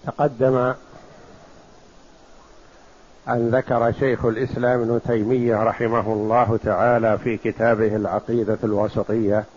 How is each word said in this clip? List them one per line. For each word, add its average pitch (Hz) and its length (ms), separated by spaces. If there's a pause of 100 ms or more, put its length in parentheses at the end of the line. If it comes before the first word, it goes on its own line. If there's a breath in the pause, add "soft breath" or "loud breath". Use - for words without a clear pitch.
تقدم 131 640 (2500)
أن 117 220
ذكر 117 500
شيخ 127 260
الإسلام 120 560
ابن 117 260
تيمية 117 560
رحمه 113 500
الله 110 500
تعالى 110 540
في 110 200
كتابه 110 580
العقيدة 104 680
الوسطية 107 800 (140)